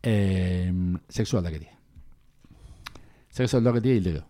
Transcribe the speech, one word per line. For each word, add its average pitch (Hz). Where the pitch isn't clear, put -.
Em, 90
sexu 110
aldaketi. 80
Sexu 127
aldaketi 120
hilde 95
gero. 71